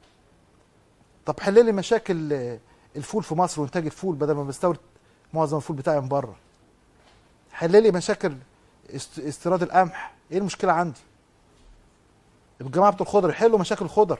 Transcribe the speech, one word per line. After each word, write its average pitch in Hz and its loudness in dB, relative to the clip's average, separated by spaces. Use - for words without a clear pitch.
طب 151 -4
حل 202 6
لي 226 2
مشاكل 185 -2
الفول 170 -6
في - -8
مصر 170 -2
وانتاج 151 -4
الفول، 165 -6
بدل 147 -2
ما 143 -4
بستورد 143 -4
معظم 156 -2
الفول 151 -6
بتاعي 147 0
من 131 -8
بره. 127 -4
حل 175 6
لي 220 6
مشاكل 180 -2
است-، - -14
استيراد 165 -4
القمح، 175 0
ايه 170 -2
المشكله 190 -2
عندي؟ 165 -2
الجماعه 165 4
بتوع 190 -4
الخضر 185 2
يحلوا 220 4
مشاكل 196 -2
الخضر 170 2